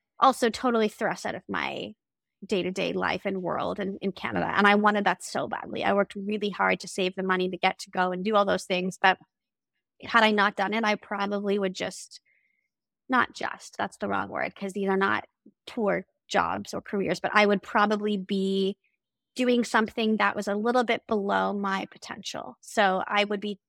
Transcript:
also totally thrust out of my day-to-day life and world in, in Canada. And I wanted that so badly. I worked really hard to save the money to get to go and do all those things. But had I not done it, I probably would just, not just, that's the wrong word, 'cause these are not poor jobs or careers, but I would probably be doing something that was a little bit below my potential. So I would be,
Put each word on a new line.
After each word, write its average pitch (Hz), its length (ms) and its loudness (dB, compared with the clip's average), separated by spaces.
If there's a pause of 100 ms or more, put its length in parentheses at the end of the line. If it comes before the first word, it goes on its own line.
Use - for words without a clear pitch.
(200)
also 254 300 6
totally 226 400 0
thrust 190 360 -6
out - 100 -6
of - 140 -12
my 196 440 -6 (520)
day-to-day 180 480 -2
life 185 320 -2
and 190 180 -4
world - 360 -4
in, 196 220 -6
in 196 120 -2
Canada. 165 420 -4
And 202 120 8
I 202 80 8
wanted 208 300 2
that 185 180 0
so - 240 -4
badly. - 360 -6
I 202 100 2
worked 202 220 0
really 208 360 -4
hard 190 300 0
to 190 80 -14
save 185 260 -2
the 185 80 -6
money 185 260 0
to 185 80 -8
get 190 220 0
to - 120 -14
go 185 200 0
and 180 140 -4
do 214 100 0
all 202 100 6
those 185 200 0
things. 180 360 -2
But 190 180 6 (840)
had 226 200 4
I 220 80 6
not 208 260 2
done 196 160 -2
it, 226 120 0
I 214 100 2
probably 202 640 -2
would 190 160 -2
just, - 460 -8 (880)
not 254 240 0
just, - 440 -10
that's 202 200 -6
the 101 100 -6
wrong - 220 -4
word, - 260 -6
'cause 196 180 -8
these 196 160 -2
are 190 80 2
not 196 300 0 (400)
poor 190 380 -2 (220)
jobs 185 460 0
or 208 80 -6
careers, 190 380 -2
but - 140 -2
I 208 120 6
would 202 180 2
probably 208 540 0
be 190 600 -2 (580)
doing 247 280 2
something 220 540 0
that 202 180 0
was 208 120 -4
a 202 80 -2
little 240 300 2
bit 233 220 -2
below 196 460 0
my 196 340 -4
potential. - 720 -12
So 190 460 0
I 208 180 0
would 208 160 -6
be, 208 280 -8